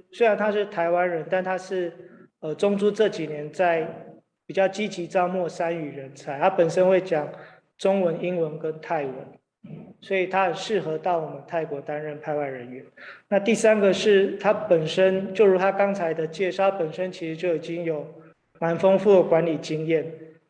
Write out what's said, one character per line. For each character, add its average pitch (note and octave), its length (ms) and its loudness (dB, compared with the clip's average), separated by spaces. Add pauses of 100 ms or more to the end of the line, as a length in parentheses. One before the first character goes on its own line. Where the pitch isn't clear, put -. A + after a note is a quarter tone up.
(120)
虽 A#3 140 2
然 G#3 120 4
他 G#3 140 0
是 G3+ 160 0
台 E3+ 240 -2
湾 F3 180 2
人， D#3+ 200 -4
但 F#3 140 0
他 F#3 140 -4
是， F3+ 360 -6 (460)
呃， D#3 160 -6
中 G3+ 220 2
珠 G#3 120 2
这 G#3 200 2
几 E3 180 -6
年 D3+ 240 -10
在 - 680 -2 (240)
比 - 80 -12
较 F#3+ 140 4
积 G3+ 200 -4
极 F3 200 -8
招 F3+ 200 2
募 F3+ 200 -2
三 E3+ 300 -4
语 D3 180 -8
人 C3+ 200 -14
才， C#3 240 -10
他 F3 100 4
本 F#3 200 2
身 F#3 180 4
会 F#3 140 6
讲 D3+ 260 -2 (500)
中 G3 240 2
文、 F3 220 0
英 F3+ 140 -2
文 D#3+ 220 -2
跟 D#3 200 -6
泰 D#3 260 -4
文， C3 80 -8 (880)
所 - 140 -6
以 F3+ 120 0
他 F#3+ 180 0
很 F3+ 100 0
适 G3 240 -2
合 D#3 180 -4
到 F3 220 -2
我 D#3 100 -6
们 C#3+ 180 -14
泰 E3 180 -4
国 C#3+ 160 -8
担 D3+ 200 -8
任 D3+ 180 -10
派 D#3 140 -6
外 D3 140 -4
人 B2+ 240 -12
员。 B2+ 140 -16 (420)
那 G3+ 120 2
第 G3+ 160 0
三 A3 240 4
个 G3 120 6
是 G3 460 4
他 G3+ 160 2
本 E3+ 340 2
身， F#3+ 460 2
就 G#3+ 120 4
如 F#3+ 120 6
他 F#3+ 140 2
刚 G3 220 2
才 F3 200 -2
的 D#3+ 140 -4
介 F3+ 240 -2
绍， G3 200 2
他 F#3+ 60 -2
本 D#3+ 160 -2
身 F3+ 180 -6
其 F3 160 -10
实 D#3+ 80 -6
就 E3+ 200 -2
已 D#3 40 -2
经 E3+ 240 -8
有 D#3+ 220 -4 (540)
蛮 E3 180 0
丰 F#3+ 220 4
富 G3+ 140 6
的 F3+ 100 8
管 E3 220 2
理 D#3+ 120 -2
经 D#3 280 -6
验， D#3 200 0 (440)